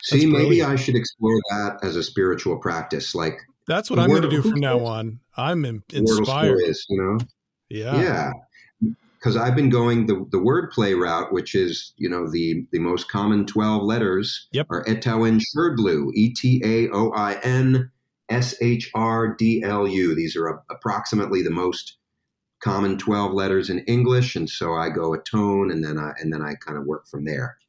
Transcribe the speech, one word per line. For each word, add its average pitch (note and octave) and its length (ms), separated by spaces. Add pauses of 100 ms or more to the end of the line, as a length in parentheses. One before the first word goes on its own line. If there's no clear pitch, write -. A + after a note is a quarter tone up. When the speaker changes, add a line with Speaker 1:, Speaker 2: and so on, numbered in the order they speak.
Speaker 1:
See, - 140
Speaker 2:
That's D3+ 80
Speaker 1:
maybe D#3 60 (140)
Speaker 2:
brilliant. C#3+ 260
Speaker 1:
I C#3 60
should B2+ 180
explore A2+ 440 (120)
that G2+ 320
as E2+ 120
a E2+ 80
spiritual F2+ 540
practice. D#2+ 560
Like, D#2+ 240 (300)
Speaker 2:
That's F#3 220
what - 80
Speaker 1:
the - 60
Speaker 2:
I'm - 60
gonna D#3 180
Speaker 1:
Wordle, C3+ 40
Speaker 2:
do D3 100
Speaker 1:
who A3 100
Speaker 2:
from D3 80
now C3 200
Speaker 1:
cares? A#2 100
Speaker 2:
on. A2 300 (180)
I'm C#3+ 280
in-, A2 160 (100)
Speaker 1:
Wordle A2+ 280
Speaker 2:
inspired. G2 400
Speaker 1:
stories, E2 300
you F#2+ 120
know? G2 160 (520)
Speaker 2:
Yeah. A2+ 320
Speaker 1:
Yeah. C3 300 (920)
'Cause A2+ 140
I've B2 180
been C#3 140
going A#2 380
the, G2 240
the F#2+ 80
wordplay A2+ 600
route, E2+ 320
which F2+ 220
is, F2+ 440
you F2 120
know, F2 180
the, E2 440
the E2+ 80
most F2 320
common G#2 340
twelve G#2+ 380
letters G#2 680
Speaker 2:
Yep. D3+ 200
Speaker 1:
are F2 180
Etau A2+ 360
and A2 140
Sherdlu, A2 760
E A2+ 180
T B2+ 320
A A2+ 240
O G#2+ 220
I G#2 320
N B2+ 480 (380)
S B2 320
H A#2+ 340
R A2+ 400
D A2+ 280
L G2+ 240
U. F#2 280
These D#2+ 200
are E2 120
a-, D#2 240
approximately G2 720
the E2 80
most F2+ 460 (640)
common G2 340
twelve G2+ 360
letters F#2+ 360
in F2+ 160
English. B2 500
And E2 140
so E2 240
I E2 160
go E2 240
a D#2 80
tone G2+ 480
and D#2+ 140
then D2+ 160
I, D2+ 200
and D#2 140
then D2+ 80
I D2 140
kind D2 240
of C#2+ 80
work D2+ 200
from D2 160
there. C2+ 340 (120)